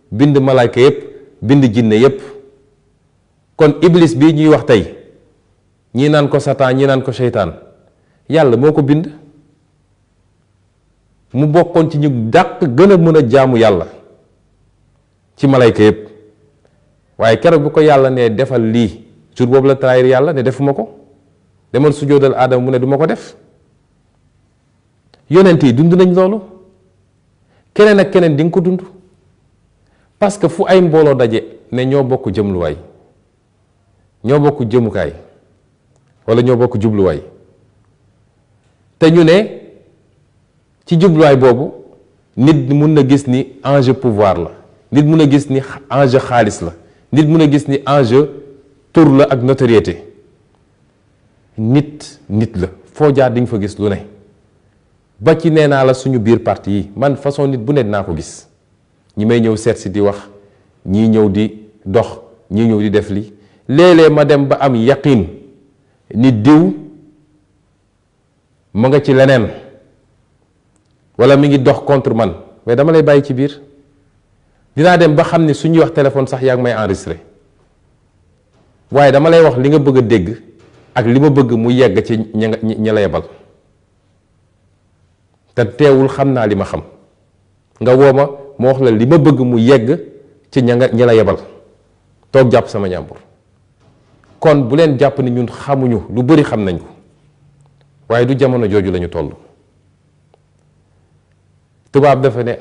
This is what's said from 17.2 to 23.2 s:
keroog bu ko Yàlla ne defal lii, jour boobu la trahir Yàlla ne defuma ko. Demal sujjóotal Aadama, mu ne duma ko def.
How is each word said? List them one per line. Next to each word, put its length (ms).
keroog 220
bu 80
ko 100
Yàlla 300
ne 200
defal 320
lii, 420
jour 100
boobu 220
la 80
trahir 300
Yàlla 260
ne 100
defuma 320
ko. 240
Demal 200
sujjóotal 420
Aadama, 300
mu 60
ne 80
duma 200
ko 80
def. 280